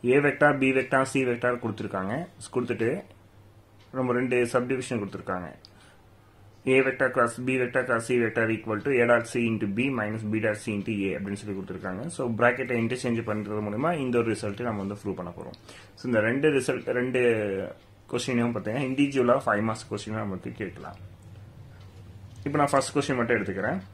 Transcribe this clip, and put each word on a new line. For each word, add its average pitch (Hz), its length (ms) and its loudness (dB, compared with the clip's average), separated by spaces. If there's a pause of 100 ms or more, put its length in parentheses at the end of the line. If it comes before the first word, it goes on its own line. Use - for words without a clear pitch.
(120)
A 143 140 8
vector, 143 240 6 (100)
B 135 160 4
vector, 131 240 2 (120)
C 135 160 2
vector 120 220 0 (120)
கொடுத்திருக்காங்க. 104 500 -4 (420)
கொடுத்துட்டு 117 340 0 (1080)
நம்ம 127 220 0
ரெண்டு 123 180 0 (160)
subdivision 123 500 0
கொடுத்திருக்காங்க. 92 480 -6 (1300)
A - 100 8
vector 131 300 2
cross 120 180 2 (140)
B 131 140 2
vector 123 280 0
cross 117 180 0
C 123 160 4
vector 113 220 2 (100)
equal 107 300 -4
to 139 160 2
A 117 100 4
dot 117 220 4
C 120 160 2
into 107 260 0
B 127 140 0 (100)
minus 107 320 -4
B 110 140 0
dot 107 180 0
C 107 140 -2
into 107 160 -4 (140)
A 92 100 -2
அப்படின்னு 98 240 -6
சொல்லி 104 160 -6
கொடுத்திருக்காங்க. 95 580 -8
So, 123 140 -2 (100)
bracket-ஐ 120 440 2
இன்டர்சேஞ்ச் 117 460 -2
பண்றது 107 380 -4
மூலமா 131 240 0 (140)
இந்த 120 160 0
ஒரு 113 120 0
ரிசல்ட்டை 107 360 -4
நம்ம 104 160 -4
வந்து 104 180 -6
prove 90 160 -4
பண்ண 87 180 -8
போறோம். - 220 -14 (380)
So, - 120 -20
இந்த 110 200 4
ரெண்டு 143 280 4
result, 123 320 -2 (120)
ரெண்டு 127 200 2 (920)
கொஸ்டினையும் 120 440 0
பாத்தீங்கன்னா 120 320 -2
இண்டிவிஜுவலா 135 560 4
ஃபைவ் 104 240 2
மார்க்ஸ் - 220 -6
கொஸ்டினா 107 340 -6
நமக்கு 98 380 -8
கேட்கலாம். - 340 -12 (1500)
இப்போ 143 140 0
நான் 143 140 4
first 135 220 2
கொஸ்டின் 139 260 0
மட்டும் 113 180 2
எடுத்துக்கிறேன். 98 400 -2 (140)